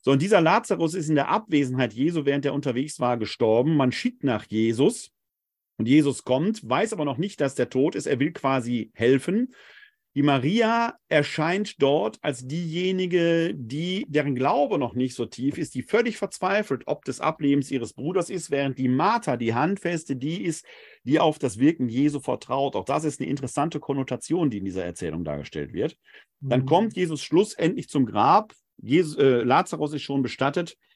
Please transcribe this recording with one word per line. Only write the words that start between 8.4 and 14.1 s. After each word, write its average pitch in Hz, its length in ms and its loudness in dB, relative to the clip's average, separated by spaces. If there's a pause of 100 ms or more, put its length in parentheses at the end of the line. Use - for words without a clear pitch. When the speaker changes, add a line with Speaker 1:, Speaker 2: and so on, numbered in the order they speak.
Speaker 1:
helfen. 139 580 2 (600)
Die 143 80 2
Maria 220 760 2 (100)
erscheint 165 760 0
dort 160 400 2
als 127 240 -6
diejenige, 170 1080 0
die, 156 560 -6
deren 143 240 0